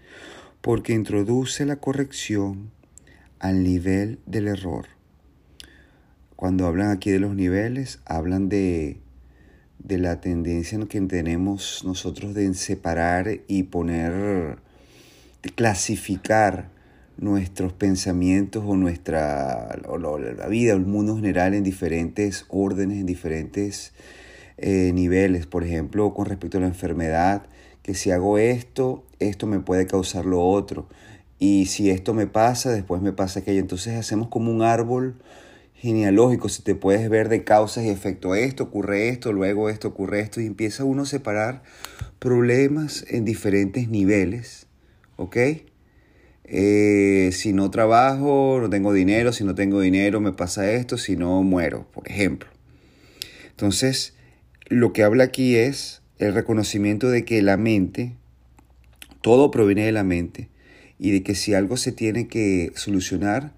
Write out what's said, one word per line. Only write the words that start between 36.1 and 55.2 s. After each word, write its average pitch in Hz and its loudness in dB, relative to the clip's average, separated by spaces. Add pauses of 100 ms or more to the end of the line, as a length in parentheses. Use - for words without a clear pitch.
si - -8
te 101 0
puedes 98 2
ver 110 2
de 110 0
causas 107 2
y 113 0
efectos. 95 -2
Esto 131 -2
ocurre 101 -2
esto, 123 -4
luego 101 0
esto 104 -6
ocurre 101 -4
esto, 107 -6
y 113 -4
empieza 107 -4
uno 135 0
a - -6
separar 127 -4 (560)
problemas 131 2
en 117 -2
diferentes 101 0
niveles, 101 0 (500)
¿ok? 92 -6 (1080)
Eh, 101 4
si 101 -2
no 95 2
trabajo, 135 4
no 107 -2
tengo 101 2
dinero, 104 4
si 120 -6
no 95 -2
tengo 98 2
dinero, 98 2
me 104 -2
pasa 95 -2
esto, 120 -2
si 92 -4
no, 90 2
muero, 82 0
por - -16
ejemplo. 92 -2 (1040)
Entonces, 127 -2 (540)
lo 120 4
que 113 2
habla 110 6